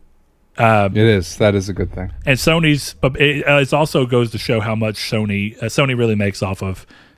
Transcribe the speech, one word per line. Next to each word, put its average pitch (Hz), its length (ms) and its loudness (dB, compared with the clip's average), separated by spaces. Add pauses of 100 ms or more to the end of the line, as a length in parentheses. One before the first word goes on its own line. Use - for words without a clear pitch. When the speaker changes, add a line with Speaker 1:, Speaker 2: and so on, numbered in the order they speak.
(560)
Speaker 1:
Um, 107 400 4
Speaker 2:
It 107 80 4
is. 104 320 2
That 104 180 4
is 98 140 -2
a 95 60 -6
good - 180 -4
thing. 92 180 -10 (140)
Speaker 1:
and 135 140 0
Sony's, 160 640 0
but 143 180 0
it, 143 260 0
uh, 143 140 4
it 135 140 0
also 151 320 2
goes 120 240 0
to 107 80 -8
show 113 220 -2
how 110 140 -4
much 110 220 -4
Sony, 104 680 -4
uh, 113 40 -4
Sony 131 300 0
really 117 180 2
makes 101 280 -2
off 98 200 -4
of 95 240 -8 (320)